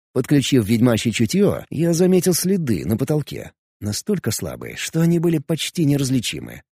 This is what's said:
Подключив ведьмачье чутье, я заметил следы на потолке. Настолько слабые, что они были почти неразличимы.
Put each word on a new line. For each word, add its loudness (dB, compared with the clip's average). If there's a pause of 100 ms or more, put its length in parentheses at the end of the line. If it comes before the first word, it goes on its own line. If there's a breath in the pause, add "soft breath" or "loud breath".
(140)
Подключив 2
ведьмачье 2
чутье, 0
я 0
заметил 4
следы 0
на 0
потолке. -4 (280)
Настолько -4
слабые, -8
что -4
они 4
были 2
почти -4
неразличимы. -2 (120)